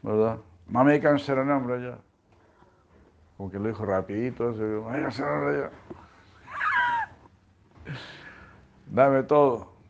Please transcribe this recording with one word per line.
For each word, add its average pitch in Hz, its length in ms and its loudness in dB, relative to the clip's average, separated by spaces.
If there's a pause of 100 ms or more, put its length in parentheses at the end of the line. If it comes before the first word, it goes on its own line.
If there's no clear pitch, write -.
¿Verdad? 107 360 0 (300)
"Mamekam 143 480 4
Sharanam 135 520 -2
Raja." 123 300 -6 (1400)
Como 98 140 -10
que 98 80 -8
lo 104 100 -2
dijo 107 160 -6
rapidito, 101 640 -2
así, 110 120 -6
"Mamekam 113 500 -4
Sharanam 143 340 -4
Raja." 143 260 -2 (2250)
<laughs> 135 140 -12 (880)
"Dame 135 380 4
todo. 135 480 4 (180)